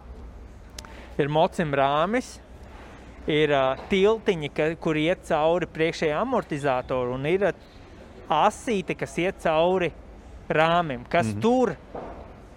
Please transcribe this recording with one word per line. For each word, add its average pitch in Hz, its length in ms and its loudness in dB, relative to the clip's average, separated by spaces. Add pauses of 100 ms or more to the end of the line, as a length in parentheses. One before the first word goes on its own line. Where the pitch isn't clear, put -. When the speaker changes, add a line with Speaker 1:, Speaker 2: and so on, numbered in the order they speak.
(1200)
Speaker 1:
ir 143 100 0
mocim 156 440 0
rāmis, 151 640 0 (880)
ir, 151 240 4
ā, 135 260 2 (140)
tiltiņi, 196 640 2
ka, 160 220 0
kur 160 200 0
iet 160 280 0
cauri 165 420 2
priekšējā 156 540 0
amortizatoru, 139 920 -2
un 135 120 -4
ir, 185 140 2
ā, 180 120 2 (760)
asīte, 175 680 0
kas - 220 -8
iet 180 220 -2
cauri 175 520 2 (560)
rāmim, 160 640 2
kas 175 160 4
Speaker 2:
Mhm. 104 140 -2
Speaker 1:
tur 233 360 4 (800)